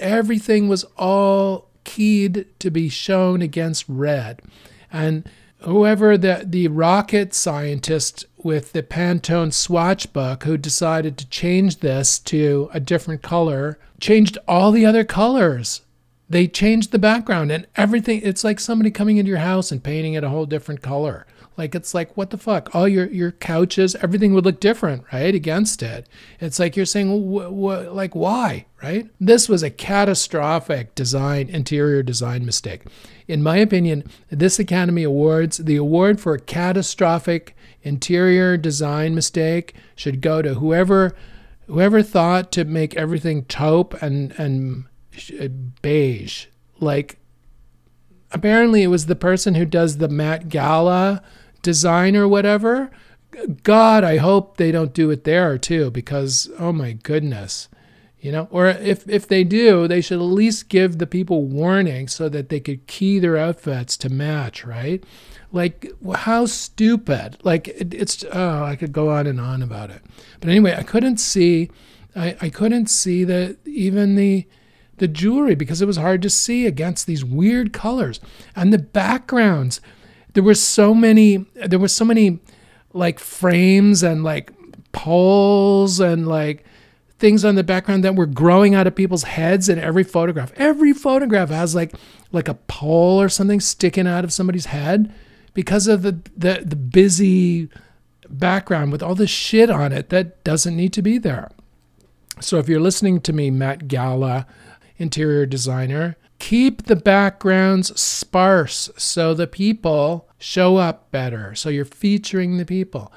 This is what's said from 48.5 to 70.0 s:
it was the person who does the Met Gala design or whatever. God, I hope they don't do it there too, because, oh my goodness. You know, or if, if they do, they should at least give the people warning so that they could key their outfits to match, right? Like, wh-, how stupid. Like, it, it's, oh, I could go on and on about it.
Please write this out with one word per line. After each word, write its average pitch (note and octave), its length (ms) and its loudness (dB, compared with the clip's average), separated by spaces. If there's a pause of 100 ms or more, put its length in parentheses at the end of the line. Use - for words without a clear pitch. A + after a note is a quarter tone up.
it F#3 60 2
was E3 180 0
the E3+ 80 0
person F#3 400 0
who E3+ 100 2
does D#3+ 340 0
the D#3 100 -2
Met D#3 400 -4
Gala E3+ 720 0 (400)
design F3 520 2
or G3+ 140 4
whatever. G#3 640 0 (720)
God, A3 420 6
I D#3+ 140 2
hope F#3+ 400 2
they E3 120 2
don't D#3+ 220 -2
do D#3 180 2
it C#3+ 140 -4
there D#3+ 320 2
too, D3 340 -2
because, C3+ 680 -4
oh E3+ 140 -2
my C3+ 200 -4
goodness. B2+ 760 -6 (520)
You C#3+ 120 -8
know, D#3+ 180 -6
or F3+ 180 2
if, G3 400 -2
if G3+ 200 -2
they F#3+ 160 2
do, G3 420 4
they F3 140 0
should F3 180 -2
at F3 60 -2
least G#3+ 460 0
give F#3 260 2
the E3+ 100 -4
people F3 380 -2
warning D3 640 -2
so D#3+ 220 -6
that C#3 180 -6
they D3 120 -4
could C3+ 260 -10
key G3 320 0
their E3+ 180 2
outfits D3+ 640 -4
to C3 100 -6
match, C#3 560 -6
right? B2 400 -8 (480)
Like, F3 400 -4 (140)
wh-, F#3 100 -6
how A#3 300 0
stupid. - 960 -2
Like, E3 240 0
it, - 240 -10
it's, - 400 -6
oh, E3+ 320 -2
I C#3+ 120 -6
could D3 160 -8
go D3+ 180 0
on D3 160 0
and B2+ 140 -4
on B2+ 220 -6
about G#2 280 -10
it. - 120 -20 (380)